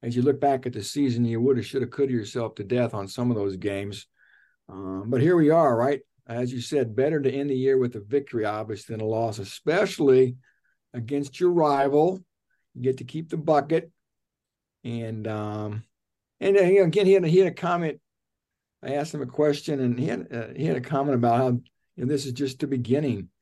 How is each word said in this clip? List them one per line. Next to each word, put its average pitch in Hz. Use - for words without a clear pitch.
as 120
you 123
look 135
back 135
at 120
the 107
season, 123
you 113
woulda, 123
shoulda, -
coulda 131
yourself 113
to 104
death 120
on 98
some 123
of 120
those 101
games. 101
Um, 95
but 123
here 170
we 160
are, 156
right? 131
As 123
you 127
said, 127
better 143
to 135
end 139
the 135
year 131
with 123
a 107
victory, 117
obviously, 107
than 110
a 107
loss, 110
especially 131
against 139
your 180
rival. 151
You 123
get 127
to 120
keep 160
the 165
bucket. 151
And, 113
um, 107
and, 196
uh, 202
again, 185
he 190
had, 185
he 165
had 190
a -
comment. 175
I 131
asked 147
him 151
a 127
question, 147
and 123
he 131
had, -
uh, 113
he 139
had 165
a 127
comment 139
about 120
how, 131
you 123
know, 123
this 139
is 131
just 131
the 147
beginning. 123